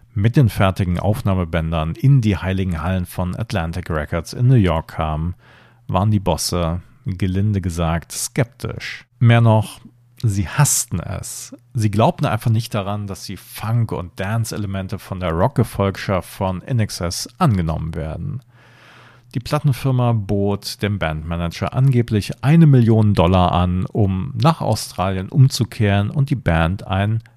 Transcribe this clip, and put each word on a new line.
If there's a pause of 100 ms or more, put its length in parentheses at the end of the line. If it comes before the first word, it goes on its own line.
(120)
mit
den
fertigen
Aufnahmebändern
in
die
heiligen
Hallen
von
Atlantic
Records
in
New
York
kam, (500)
waren
die
Bosse, (260)
gelinde
gesagt,
skeptisch. (140)
Mehr
noch, (420)
sie
hassten
es. (200)
Sie
glaubten
einfach
nicht
daran,
dass
die
Funk-
und
Dance-Elemente
von
der
Rock-Gefolgschaft
von
In
Excess (100)
angenommen
werden. (920)
Die
Plattenfirma
bot
dem
Bandmanager
angeblich
eine
Million
Dollar
an,
um
nach
Australien
umzukehren
und
die
Band
ein (140)